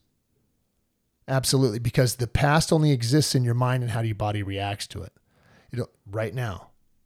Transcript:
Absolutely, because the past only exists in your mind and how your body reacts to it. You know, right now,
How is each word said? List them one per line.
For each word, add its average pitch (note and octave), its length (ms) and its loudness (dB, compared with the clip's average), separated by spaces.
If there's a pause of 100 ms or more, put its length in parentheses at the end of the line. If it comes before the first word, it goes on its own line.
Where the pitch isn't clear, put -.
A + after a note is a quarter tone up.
(1300)
Absolutely, C3 520 2
because A#2+ 360 2
the A#2+ 120 -4
past D3 440 2
only D#3 200 4
exists C3 420 2
in B2+ 100 2
your A#2+ 120 0
mind B2+ 260 0
and A#2 100 -4
how A#2 100 -2
your A2+ 140 -2
body G#2 280 -4
reacts G2 440 -6
to - 140 -12
it. F2 100 -14 (600)
You B2 80 -8
know, A#2+ 100 -6 (160)
right A2 280 -6
now, B2 360 -6 (360)